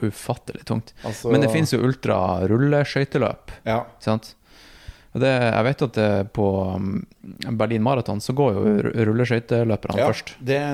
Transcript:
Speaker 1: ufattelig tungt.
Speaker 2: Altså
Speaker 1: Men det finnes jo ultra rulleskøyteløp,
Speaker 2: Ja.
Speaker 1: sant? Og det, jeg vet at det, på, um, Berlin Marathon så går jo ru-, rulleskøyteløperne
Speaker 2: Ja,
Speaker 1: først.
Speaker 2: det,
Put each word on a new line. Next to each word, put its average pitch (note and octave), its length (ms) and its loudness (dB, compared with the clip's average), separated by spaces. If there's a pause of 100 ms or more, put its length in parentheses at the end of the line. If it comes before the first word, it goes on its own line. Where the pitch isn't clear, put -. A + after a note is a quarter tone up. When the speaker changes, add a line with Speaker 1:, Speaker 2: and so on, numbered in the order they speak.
Speaker 1:
ufattelig - 640 -6
tungt. A#2 360 -6
Speaker 2:
Altså - 300 -4
Speaker 1:
Men - 100 6
det A2 100 2
finnes D#3+ 200 0
jo A#2+ 100 2
ultra A#2+ 360 0 (280)
rulleskøyteløp, C#3 1080 0 (100)
Speaker 2:
Ja. A2+ 200 0 (160)
Speaker 1:
sant? - 340 -2 (760)
Og A#2+ 100 -2
det, C3 80 4
jeg A#2+ 340 2
vet C#3 180 0
at C3 120 -2
det, G#2+ 160 2 (220)
på, G#2 140 0 (280)
um, F#2+ 320 -4 (460)
Berlin A2 340 0
Marathon A#2+ 340 -2
så B2+ 140 -6
går C3 220 2
jo G2+ 100 0
ru-, G#2+ 280 2 (120)
rulleskøyteløperne A#2 960 0
Speaker 2:
Ja, C3+ 80 2
Speaker 1:
først. - 280 -6
Speaker 2:
det, C3+ 220 -2 (140)